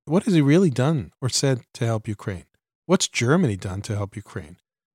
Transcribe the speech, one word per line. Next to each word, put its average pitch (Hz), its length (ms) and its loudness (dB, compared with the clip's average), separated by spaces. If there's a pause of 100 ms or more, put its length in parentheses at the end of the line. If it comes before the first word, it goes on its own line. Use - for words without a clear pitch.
What 160 180 0
has 196 100 2
he 160 60 6
really 151 300 4
done 123 420 0 (100)
or 131 60 -4
said 131 320 0 (140)
to 120 120 -4
help 113 220 -4
Ukraine? 101 380 -10 (400)
What's 185 200 2
Germany 131 500 0
done 92 260 -8
to 104 120 -6
help 101 220 -6
Ukraine? 87 400 -14 (380)